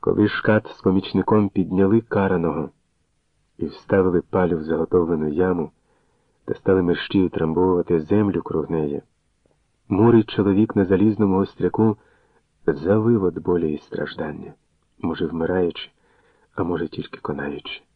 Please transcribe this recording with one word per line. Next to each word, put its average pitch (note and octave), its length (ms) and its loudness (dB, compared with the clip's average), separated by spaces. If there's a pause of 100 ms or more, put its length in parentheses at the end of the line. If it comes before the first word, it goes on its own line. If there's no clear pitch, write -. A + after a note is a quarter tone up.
Коли G#2 260 2
ж - 160 -4
кат G#2+ 240 2
з - 140 -20
помічником F#2+ 680 0
підняли F#2+ 520 2
караного E2+ 680 -2 (880)
і - 80 -6
вставили F2+ 560 0
палю F2 360 0
в D#2 60 -6
заготовлену D#2+ 640 0
яму E2+ 440 -2 (760)
та - 100 -6
стали F#2+ 260 0
мерщій F2 440 0
утрамбовувати F2 760 0
землю G2 400 0
круг D#2 300 -6
неї, D2+ 300 -4 (880)
мурий A2 340 6
чоловік G2+ 520 0
на G2 100 4
залізному G2 520 2
остряку G2+ 600 0 (680)
завив G2 600 2
від D#2+ 160 -4
болі E2 300 0
і D2 40 -6
страждання, - 760 -10 (460)
може, E2 280 -4
вмираючи, E2 640 -2 (640)
а G2 80 -4
може, E2+ 240 -4
тільки - 340 -12
конаючи. C#2+ 600 -10 (140)